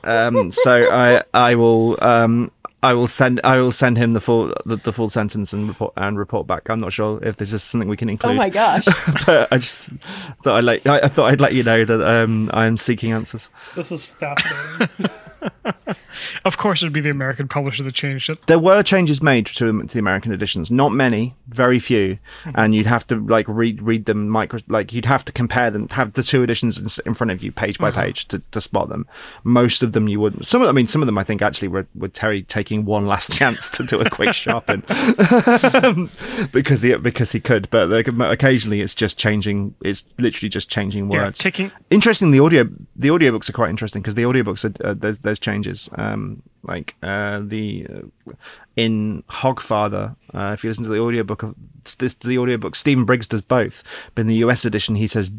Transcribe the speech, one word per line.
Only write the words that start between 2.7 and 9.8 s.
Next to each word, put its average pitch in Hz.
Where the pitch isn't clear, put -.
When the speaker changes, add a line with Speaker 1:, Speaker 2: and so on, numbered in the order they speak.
Speaker 2:
I 127
will 120
send, 123
I 131
will 127
send 120
him 117
the 110
full, 107
the, 113
the 101
full 113
sentence 104
and 104
report, 110
and 101
report 101
back. 90
I'm 113
not 95
sure 107
if 110
this 104
is 107
something 113
we 104
can 117
include. 240
Speaker 3:
Oh -
my 208
gosh. 185
Speaker 2:
<laughs> -
But 147
I 131
just -